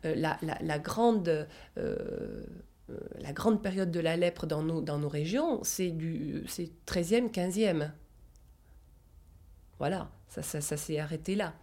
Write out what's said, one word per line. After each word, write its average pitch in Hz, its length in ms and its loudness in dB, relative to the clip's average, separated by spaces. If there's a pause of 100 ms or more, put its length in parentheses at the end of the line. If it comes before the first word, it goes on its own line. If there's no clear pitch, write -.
euh, 160 100 2
la, 156 260 2
la, 160 200 -2
la 151 180 0
grande, 214 480 4
euh, 151 180 4 (320)
euh, - 640 -4 (760)
la 143 140 -6
grande 214 280 4
période 190 300 0
de 170 80 0
la 160 180 2
lèpre 175 280 2
dans 156 180 0
nos, 160 180 0
dans 147 160 -2
nos 147 120 0
régions, 214 540 0
c'est 185 280 0
du, 156 560 -2
c'est 170 240 -6 (140)
treizième, 220 460 2
quinzième. 180 640 2 (1800)
Voilà, 165 320 0 (200)
ça, 156 120 -8
ça, 151 200 -4
ça 151 160 -2
s'est 151 220 -4
arrêté 156 360 -2
là. 185 280 0